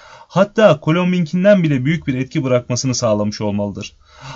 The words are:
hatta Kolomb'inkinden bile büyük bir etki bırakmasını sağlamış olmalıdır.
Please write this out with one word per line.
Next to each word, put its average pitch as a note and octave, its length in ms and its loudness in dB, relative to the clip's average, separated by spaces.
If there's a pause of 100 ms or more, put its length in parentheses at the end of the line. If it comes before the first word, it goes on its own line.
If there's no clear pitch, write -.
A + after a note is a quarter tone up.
(280)
hatta G3 520 2
Kolomb'inkinden F3+ 800 2
bile C#3+ 220 0
büyük D#3+ 220 -2
bir C3+ 80 -2
etki C3 300 -4
bırakmasını B2 500 -2
sağlamış G#2+ 460 -2
olmalıdır. G2+ 520 -6 (440)